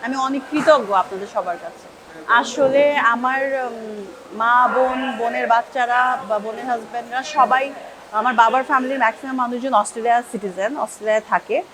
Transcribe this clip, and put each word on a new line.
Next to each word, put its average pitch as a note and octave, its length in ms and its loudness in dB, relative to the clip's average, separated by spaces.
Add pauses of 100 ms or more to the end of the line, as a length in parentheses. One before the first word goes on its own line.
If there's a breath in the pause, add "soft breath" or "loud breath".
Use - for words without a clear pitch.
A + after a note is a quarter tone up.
আমি C4 100 -4
অনেক C4+ 340 -2
কৃতজ্ঞ C#4 420 4
আপনাদের F#3+ 420 -2
সবার F3+ 280 -4
কাছে। - 300 -18 (340)
আসলে C4+ 720 4
আমার, B3+ 720 0
উম, A3 340 -12 (280)
মা, A#3+ 360 4
বোন, B3+ 500 0
বোনের A#3+ 280 -2
বাচ্চারা B3 720 0 (100)
বা G#3+ 100 0
বোনের A3 260 -8
হাজব্যান্ডরা A#3+ 580 -6
সবাই, C4+ 500 2 (400)
আমার A3 220 0
বাবার A#3 300 4
ফ্যামিলির C4 340 0
ম্যাক্সিমাম C4 380 -2
মানুষজন B3 380 -4
অস্ট্রেলিয়া A#3 480 2 (100)
সিটিজেন, G3+ 440 -4
অস্ট্রেলিয়ায় G#3+ 520 -2
থাকে। G#3+ 340 -2 (120)